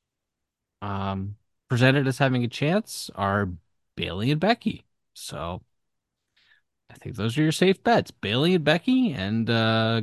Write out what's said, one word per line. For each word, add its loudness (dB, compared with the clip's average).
um, -4
presented 4
as -2
having 2
a -2
chance -4
are 0
Bayley -4
and 0
Becky. -2
So -8
I -20
think -14
those -2
are 2
your 2
safe 0
bets. 0
Bayley 0
and 0
Becky 2
and, -2
uh, 2